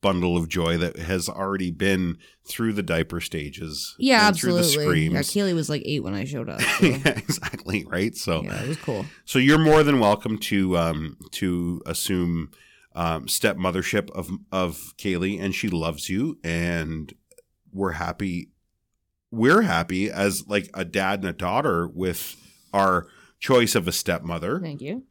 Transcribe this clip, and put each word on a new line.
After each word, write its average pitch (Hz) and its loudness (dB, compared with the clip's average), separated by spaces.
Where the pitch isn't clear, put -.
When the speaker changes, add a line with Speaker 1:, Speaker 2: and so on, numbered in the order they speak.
Speaker 1:
bundle 90 2
of 82 0
joy 85 0
that 85 -2
has 85 -4
already 95 -4
been 92 0
through 113 -2
the 101 -2
diaper 82 -2
stages 76 -8
Speaker 2:
Yeah, 214 6
Speaker 1:
and 196 4
through - 0
the 175 2
Speaker 2:
absolutely. 160 2
Speaker 1:
screams. 170 0
Speaker 2:
Yeah, 143 0
Keely 196 0
was, 156 -2
like, 151 -2
eight 147 -2
when 98 -6
I 101 -4
showed 135 -8
up, 67 -10
Speaker 1:
<laughs> - 0
Speaker 2:
so. 190 4
Speaker 1:
Yeah, 139 2
exactly, - -4
right? 98 -2
So, 82 -2
Speaker 2:
Yeah, 50 -6
it 120 -6
was 156 -4
cool. 107 -6
Speaker 1:
so - 2
you're 139 8
more 156 8
than 143 6
welcome 107 4
to, 95 2
um, 80 -2
to 87 -2
assume, 85 -2
um, 82 -2
stepmothership 92 0
of, 87 -8
of 92 -4
Kaylee, 92 -2
and 95 -2
she 107 -2
loves 82 -4
you, 120 -4
and 82 -4
we're 95 -2
happy. 87 -6
We're 131 6
happy 92 2
as, 98 0
like, 104 0
a 92 -4
dad 95 0
and 95 -2
a 82 -4
daughter 92 0
with - -4
our 95 4
choice 123 4
of 90 2
a 90 0
stepmother. 85 -4
Speaker 2:
Thank 151 -10
you. 208 -10